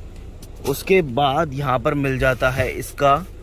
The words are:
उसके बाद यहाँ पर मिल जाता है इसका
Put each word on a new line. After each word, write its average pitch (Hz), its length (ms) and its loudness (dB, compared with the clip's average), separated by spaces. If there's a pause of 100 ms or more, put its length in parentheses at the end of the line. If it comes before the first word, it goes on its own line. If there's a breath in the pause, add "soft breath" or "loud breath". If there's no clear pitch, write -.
(680)
उसके 185 320 2
बाद 143 520 0
यहाँ 131 260 0
पर 147 140 0
मिल 139 260 0
जाता 131 300 2
है 127 220 0
इसका 143 540 2 (180)